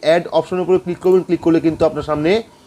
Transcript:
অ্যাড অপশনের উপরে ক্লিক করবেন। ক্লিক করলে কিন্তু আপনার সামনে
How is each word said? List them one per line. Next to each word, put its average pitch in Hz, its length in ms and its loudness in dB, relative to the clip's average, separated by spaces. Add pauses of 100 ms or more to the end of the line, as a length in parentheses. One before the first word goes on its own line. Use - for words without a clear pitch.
অ্যাড 165 260 2
অপশনের 170 340 -2
উপরে 185 180 2
ক্লিক 180 200 -6
করবেন। 185 240 2
ক্লিক 165 160 -2
করলে 165 200 2
কিন্তু 156 260 0
আপনার 147 180 -2
সামনে 156 400 -2 (240)